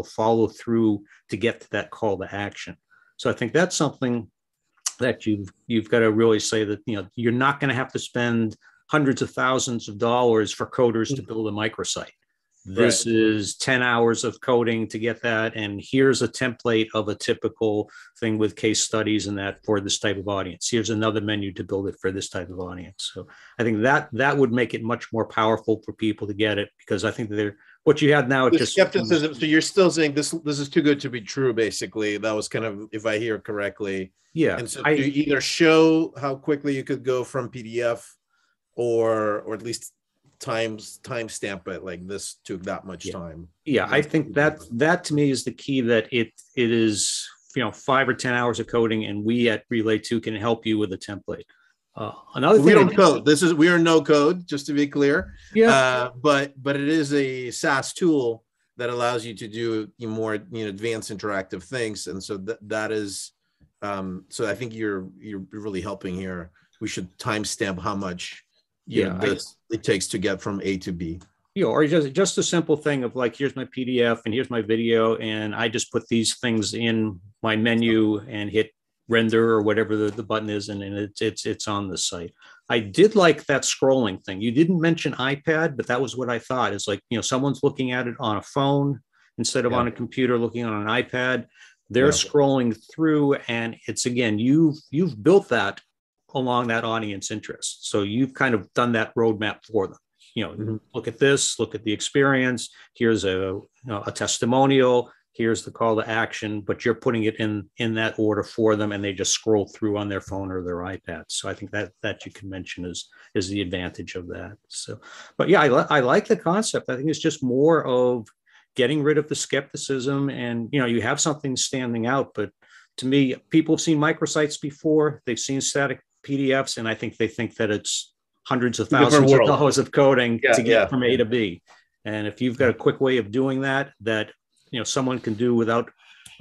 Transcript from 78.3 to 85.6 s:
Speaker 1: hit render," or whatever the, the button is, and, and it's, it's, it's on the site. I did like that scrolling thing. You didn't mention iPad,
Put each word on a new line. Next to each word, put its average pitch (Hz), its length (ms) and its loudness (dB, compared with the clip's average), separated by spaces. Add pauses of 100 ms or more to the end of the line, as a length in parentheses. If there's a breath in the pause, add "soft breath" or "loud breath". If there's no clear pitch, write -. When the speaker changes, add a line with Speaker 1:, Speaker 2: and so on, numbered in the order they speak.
Speaker 1:
hit 110 220 0 (360)
render," 113 440 2
or 110 100 4
whatever 107 340 0
the, 107 140 0
the 107 140 -8
button 107 260 -4
is, 104 200 -6
and, 101 120 -8
and 101 160 -8
it's, 104 240 -8
it's, 107 240 -4
it's 110 220 -6
on 101 200 -4
the 87 120 -8
site. 85 340 -8 (340 soft breath)
I 120 120 0
did 131 360 4
like 165 300 4
that 135 160 0
scrolling 127 600 0
thing. 95 180 -8
You 117 100 -2
didn't 165 300 2
mention 160 320 0
iPad, 139 640 -2